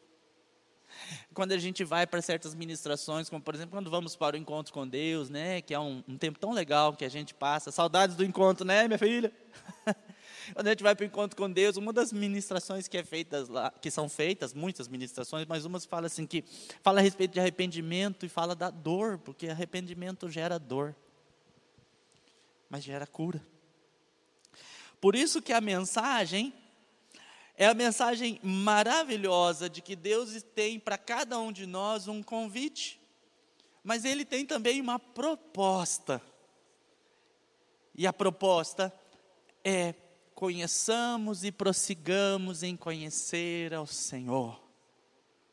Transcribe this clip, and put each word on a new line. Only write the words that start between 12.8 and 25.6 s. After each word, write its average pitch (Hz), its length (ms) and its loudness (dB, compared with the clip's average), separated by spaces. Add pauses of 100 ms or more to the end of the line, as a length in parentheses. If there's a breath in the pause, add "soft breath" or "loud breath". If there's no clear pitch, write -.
que 185 100 -4
é 165 60 -4
feitas 147 440 -4
lá, 123 220 -2
que - 200 -8
são 151 180 -2
feitas, 151 440 -2
muitas 143 360 -6
ministrações, 127 580 -8
mas 160 180 -4
umas 175 220 -8
fala 170 200 -4
assim, 160 200 -6
que 160 180 -4 (380 loud breath)
fala 196 180 6
a - 20 10
respeito 185 300 4
de 180 80 0
arrependimento 180 880 -2
e - 20 -6
fala 175 260 -2
da 170 140 -4
dor, 180 500 -2
porque 160 300 -10
arrependimento 180 800 -6
gera 165 300 -2
dor, 143 360 -4 (1700 soft breath)
mas 139 160 -10
gera 139 220 -8
cura. 160 380 -6 (1600 loud breath)
Por 196 160 8
isso 302 240 2
que - 120 -2
a 226 100 4